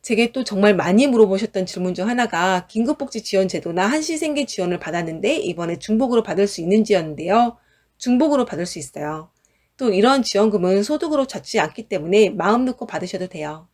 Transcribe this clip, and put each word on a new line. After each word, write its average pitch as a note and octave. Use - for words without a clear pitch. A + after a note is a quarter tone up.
제게 A#3
또 C4
정말 G3+
많이 F#3
물어보셨던 G#3
질문 F3+
중 F3
하나가 F#3+
긴급복지 A#3+
지원 F#3+
제도나 F3
한시생계 D#4
지원을 F3
받았는데 F3
이번에 E3+
중복으로 A#3
받을 G3
수 G3+
있는지였는데요. F#3+
중복으로 B3+
받을 F3
수 F3
있어요. D3+
또 A#3+
이런 B3
지원금은 G3
소득으로 D4
잡지 G#3+
않기 E3
때문에 F#3
마음 G#3
놓고 B3
받으셔도 F3+
돼요. D#3+